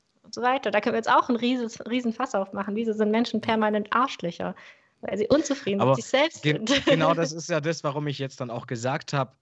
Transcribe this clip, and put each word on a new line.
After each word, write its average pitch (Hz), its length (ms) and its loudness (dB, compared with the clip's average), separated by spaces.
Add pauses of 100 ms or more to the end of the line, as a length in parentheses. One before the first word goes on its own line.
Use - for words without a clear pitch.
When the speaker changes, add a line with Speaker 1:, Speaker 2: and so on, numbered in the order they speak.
(220)
Speaker 1:
und - 120 -20
so 226 80 -6
weiter. 254 280 0
Da 202 100 2
können 254 140 0
wir 226 40 0
jetzt 226 120 0
auch 277 180 6
ein 240 80 2
rieses, 240 500 -2
riesen 240 260 0
Fass - 220 -4
aufmachen. 196 420 -2
Wieso 226 160 0
sind 214 180 2
Menschen 220 300 2
permanent 214 520 0
Arschlöcher? 185 600 -2 (460)
Weil 202 180 -4
sie 208 80 0
unzufrieden 269 540 0
Speaker 2:
Aber 127 120 4
Speaker 1:
mit 131 40 4
sich 226 100 -8
selbst 277 360 0
Speaker 2:
ge-, 147 120 2
Speaker 1:
sind. 220 160 -4
<laughs> 269 160 2
Speaker 2:
genau 165 280 4
das 165 180 0
ist 160 180 -10
ja 160 100 2
das, 160 220 -4
warum 147 240 -2
ich 143 140 -4
jetzt 135 200 -8
dann 123 100 -6
auch 117 180 -8
gesagt 127 440 -4
hab, 139 280 -2